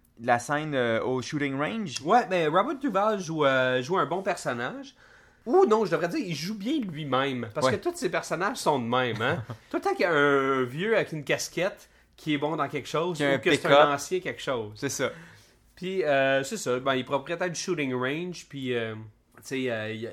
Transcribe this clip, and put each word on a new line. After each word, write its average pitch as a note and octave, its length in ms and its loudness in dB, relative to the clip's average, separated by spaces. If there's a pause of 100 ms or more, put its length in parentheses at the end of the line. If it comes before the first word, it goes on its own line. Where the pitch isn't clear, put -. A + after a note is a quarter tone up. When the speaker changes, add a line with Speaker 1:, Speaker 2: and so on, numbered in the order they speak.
(260)
Speaker 1:
la A#2+ 120 4
scène, D3+ 360 -2
euh, A#2 280 2
au B2+ 180 0
shooting C#3 380 -4
range ? F3+ 440 -4
Speaker 2:
Ouais, A3 240 4
ben F3 220 0
Robert G#3 300 2
Duvall G#3 420 0
joue, D#3+ 240 0
euh, B2+ 380 4
joue E3 160 0
un D3+ 80 2
bon F3 160 -4
personnage. F3 720 -6 (520)
Ou F4+ 200 6
non, G#3+ 200 4
je E3 40 -6
devrais E3 180 0
dire, D4+ 120 -4
il F3+ 140 -4
joue E3 200 -6
bien A3+ 260 -2
lui-même. C#3 760 -2
Parce B2 120 2
Speaker 1:
Ouais. C3+ 120 2
Speaker 2:
que - 100 -12
tous F4 80 -2
ses F#3 140 -4
personnages F3 480 -2
sont D3+ 200 2
de A#2+ 80 -2
même, A#2+ 360 0
hein. C#3+ 200 0 (140)
Speaker 1:
<laughs> - 140 -20
Speaker 2:
Tout - 80 -2
le - 40 -4
temps G4 100 0
qu'il F#4+ 100 -2
y - 20 4
a F3 80 2
un C#3 520 4
vieux E3 300 -2
avec E3+ 180 0
une D#3 120 -6
casquette - 640 -2 (280)
qui D3+ 180 -2
est C#3+ 40 2
bon D3+ 180 0
dans C#3+ 120 0
quelque C3 200 -8
chose, E3 280 -2
Speaker 1:
Qui D3 80 0
a C#3 60 4
Speaker 2:
ou C#3 40 6
Speaker 1:
un C3+ 40 4
Speaker 2:
que E3+ 120 2
c'est C#3+ 80 6
Speaker 1:
pick-up. C#3+ 200 6
Speaker 2:
un D3 160 8
ancien F3+ 260 -4
quelque D3 220 -8
chose. A2+ 340 -4
Speaker 1:
C'est C#3 140 -4
ça. B2+ 200 -2 (640)
Speaker 2:
Puis, F#3 280 -4
euh, C3+ 420 4
c'est G#3+ 120 -6
ça, B2+ 240 -2
ben, C3+ 140 2
il C3 60 0
est B2 40 -4
propriétaire E3 460 -4
du D#3+ 80 -8
shooting D3 360 -2
range, D3+ 540 -4
puis, C3 260 -4
euh, A2+ 200 -4 (420)
tu - 80 -20
sais, C3 260 -2
euh, A2 220 -4
il, A2 200 -8